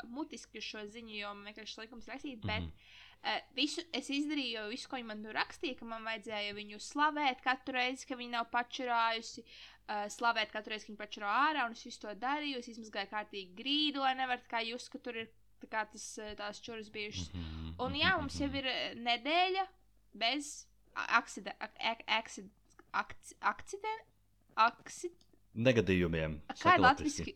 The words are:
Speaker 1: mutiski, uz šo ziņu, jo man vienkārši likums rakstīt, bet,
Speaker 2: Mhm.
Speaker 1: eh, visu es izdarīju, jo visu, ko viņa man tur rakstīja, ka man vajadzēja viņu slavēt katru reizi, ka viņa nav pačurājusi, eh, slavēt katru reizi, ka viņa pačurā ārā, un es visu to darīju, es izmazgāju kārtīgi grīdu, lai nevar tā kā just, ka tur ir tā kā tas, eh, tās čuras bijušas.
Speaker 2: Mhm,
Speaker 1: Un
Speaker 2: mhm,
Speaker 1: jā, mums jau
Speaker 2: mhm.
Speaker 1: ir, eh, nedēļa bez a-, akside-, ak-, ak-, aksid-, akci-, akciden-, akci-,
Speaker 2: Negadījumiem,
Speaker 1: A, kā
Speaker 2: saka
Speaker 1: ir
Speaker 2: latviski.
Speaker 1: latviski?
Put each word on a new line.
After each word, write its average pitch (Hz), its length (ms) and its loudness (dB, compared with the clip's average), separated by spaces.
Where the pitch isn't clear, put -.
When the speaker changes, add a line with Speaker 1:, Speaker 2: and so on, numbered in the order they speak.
Speaker 1:
mutiski, 277 480 -10
uz 214 60 -10
šo 214 240 -10
ziņu, 220 320 -12
jo 202 140 -6
man 202 200 -12
vienkārši 214 280 -12
likums 226 260 -14
rakstīt, 247 340 -10
bet, 214 220 -2
Speaker 2:
Mhm. 80 80 -8
Speaker 1:
eh, 214 180 0
visu 294 260 0
es 277 160 -4
izdarīju, 285 440 0
jo 220 160 -4
visu, 240 200 -8
ko 269 80 -6
viņa 240 80 -6
man 214 180 -8
tur 214 100 -10
rakstīja, - 460 -2
ka 233 60 -12
man 226 180 -8
vajadzēja 214 520 -4
viņu 208 240 -10
slavēt 294 640 2
katru 262 300 0
reizi, 254 340 0
ka 269 80 -4
viņa 240 160 -8
nav 240 200 -2
pačurājusi, 233 920 0
eh, 208 220 -2
slavēt 226 420 2
katru 214 200 -6
reizi, 214 160 -8
ka 214 60 -12
viņa 208 100 -10
pačurā 208 260 -6
ārā, 294 180 2
un 226 60 -2
es - 120 -14
visu 233 180 -12
to 214 140 -8
darīju, 277 440 -2
es 233 80 -10
izmazgāju 214 420 -6
kārtīgi 202 460 -8
grīdu, 285 440 2
lai 262 160 4
nevar 254 240 0
tā - 100 -20
kā 226 160 0
just, 240 260 -8
ka 254 80 -10
tur 233 160 -8
ir 226 120 -6
tā - 80 -16
kā 220 220 -2
tas, - 280 -12
eh, 214 160 -8
tās 208 260 -8
čuras 220 280 -10
bijušas. 208 440 -6
Speaker 2:
Mhm, 80 460 -8
Speaker 1:
Un 254 120 -2
Speaker 2:
mhm, 277 100 0
Speaker 1:
jā, 359 180 6
mums 277 200 -4
jau 285 80 2
Speaker 2:
mhm. 269 80 -2
Speaker 1:
ir, 269 120 -2
eh, 196 280 0
nedēļa 311 720 2
bez 254 520 -2
a-, - 260 4
akside-, 196 380 -8
ak-, - 200 -10
ak-, - 280 -2
aksid-, 214 420 -2
akci-, - 480 -4
akciden-, 427 640 -2
akci-, 240 540 2
Speaker 2:
Negadījumiem, 90 920 6
Speaker 1:
A, - 40 -6
kā - 40 -14
Speaker 2:
saka - 180 8
Speaker 1:
ir 320 60 8
Speaker 2:
latviski. 285 400 6
Speaker 1:
latviski? 147 140 -6